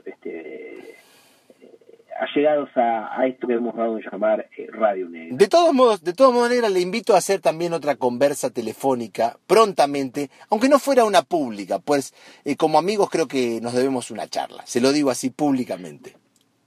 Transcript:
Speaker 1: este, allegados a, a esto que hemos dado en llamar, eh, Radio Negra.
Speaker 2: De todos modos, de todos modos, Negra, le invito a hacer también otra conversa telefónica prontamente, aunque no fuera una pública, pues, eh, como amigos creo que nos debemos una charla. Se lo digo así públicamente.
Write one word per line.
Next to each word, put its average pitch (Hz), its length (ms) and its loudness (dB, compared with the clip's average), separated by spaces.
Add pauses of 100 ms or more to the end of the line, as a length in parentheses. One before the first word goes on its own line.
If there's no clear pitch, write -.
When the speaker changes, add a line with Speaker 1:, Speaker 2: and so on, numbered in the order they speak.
Speaker 1:
este, - 920 -14 (1200)
allegados 147 560 0
a, 117 440 -2
a 131 80 2
esto 127 200 -6
que 123 60 0
hemos 117 220 -4
dado 113 220 -2
en 101 120 -10
llamar, 104 480 -2
eh, - 140 -12
Radio 104 360 -2
Negra. 85 300 -12
Speaker 2:
De 208 100 6
todos 330 260 4
modos, 233 300 4
de 170 100 -4
todos 254 200 6
modos, 240 160 2
Negra, 240 200 0
le 185 120 2
invito 196 340 2
a 175 40 6
hacer 196 200 0
también 170 340 -2
otra 143 220 -2
conversa 131 540 0
telefónica 117 880 -4 (100)
prontamente, 143 840 2 (200)
aunque 220 180 2
no 285 120 6
fuera 254 260 2
una 196 160 4
pública, 104 580 -4
pues, 143 340 -2 (300)
eh, 143 140 -4
como 156 200 2
amigos 196 320 2
creo 160 180 0
que 120 340 -2
nos 120 120 -6
debemos 127 380 -2
una 90 160 -10
charla. - 380 -8
Se 120 160 -4
lo 131 100 4
digo 147 200 0
así 127 180 -6
públicamente. 101 840 -4 (520)